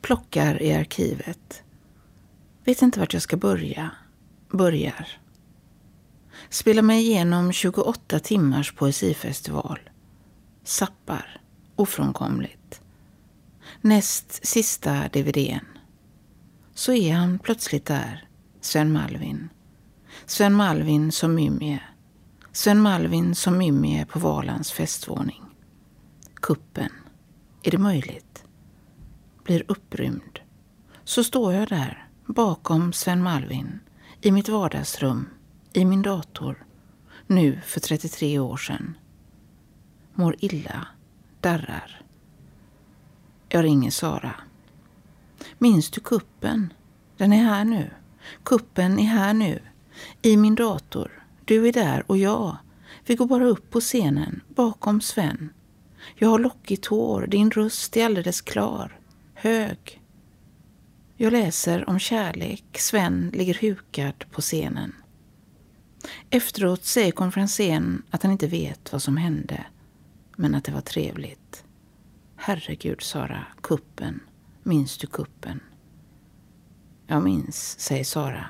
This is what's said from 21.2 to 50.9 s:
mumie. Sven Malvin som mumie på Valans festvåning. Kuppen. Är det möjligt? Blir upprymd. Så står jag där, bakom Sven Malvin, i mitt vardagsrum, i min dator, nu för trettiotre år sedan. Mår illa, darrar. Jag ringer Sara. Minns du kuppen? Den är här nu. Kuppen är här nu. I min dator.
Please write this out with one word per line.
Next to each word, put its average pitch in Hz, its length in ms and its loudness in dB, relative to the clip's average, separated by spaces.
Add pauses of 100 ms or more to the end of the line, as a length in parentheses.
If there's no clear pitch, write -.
mumie. 143 440 0 (720)
Sven 214 300 4
Malvin 175 540 2
som 180 220 2
mumie 151 480 2
på 160 140 -6
Valans 151 520 -2
festvåning. - 680 -6 (920)
Kuppen. - 580 -4 (720)
Är - 80 2
det - 60 0
möjligt? - 680 -2 (1000)
Blir 170 240 0
upprymd. - 720 -8 (640)
Så - 200 0
står 233 300 0
jag 208 140 0
där, 143 400 -6 (180)
bakom 175 680 0
Sven 180 300 0
Malvin, - 560 -4 (420)
i 202 100 4
mitt 196 180 2
vardagsrum, 143 800 -2 (440)
i 185 120 4
min 190 160 4
dator, 175 640 -6 (640)
nu 165 380 4
för - 140 -6
trettiotre 151 600 -2
år 131 180 -4
sedan. - 400 -8 (1160)
Mår 170 260 0
illa, - 480 -6 (540)
darrar. 156 600 -4 (1500)
Jag 170 140 2
ringer 143 280 4
Sara. 139 440 -6 (1200)
Minns 214 320 6
du - 120 -8
kuppen? - 720 -2 (440)
Den 202 160 6
är 220 100 6
här 208 220 2
nu. 226 260 -2 (520)
Kuppen 190 560 2
är 214 80 4
här 208 260 2
nu. 214 260 0 (600)
I 214 160 8
min 214 180 6
dator. - 720 -4 (200)